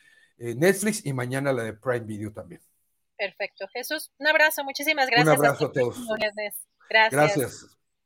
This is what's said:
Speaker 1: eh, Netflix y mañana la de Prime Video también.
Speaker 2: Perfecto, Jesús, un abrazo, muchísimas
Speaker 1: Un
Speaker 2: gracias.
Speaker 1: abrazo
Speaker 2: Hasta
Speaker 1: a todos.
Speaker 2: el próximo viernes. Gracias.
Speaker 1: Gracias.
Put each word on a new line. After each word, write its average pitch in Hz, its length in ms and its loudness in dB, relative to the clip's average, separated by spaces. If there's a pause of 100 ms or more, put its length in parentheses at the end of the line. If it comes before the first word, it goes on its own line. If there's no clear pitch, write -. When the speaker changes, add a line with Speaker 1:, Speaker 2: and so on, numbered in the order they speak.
(360)
Speaker 1:
eh, 120 180 -6
Netflix 196 520 0
y 143 80 -4
mañana 131 400 -2
la 117 80 -2
de 110 100 -6
Prime 120 280 -4
Video 107 320 -10
también. 107 280 -18 (560)
Speaker 2:
Perfecto, - 560 -10
Jesús, 294 460 -10
un 277 80 -4
abrazo, 311 380 4
muchísimas 277 420 0
Speaker 1:
Un 254 60 -2
Speaker 2:
gracias. 190 240 6
Speaker 1:
abrazo 147 300 2
Speaker 2:
Hasta - 0 -
Speaker 1:
a - 60 -4
todos. 123 260 0
Speaker 2:
el 247 60 -10
próximo 220 120 -4
viernes. 214 380 -4 (340)
Gracias. 151 480 4
Speaker 1:
Gracias. - 400 -4 (300)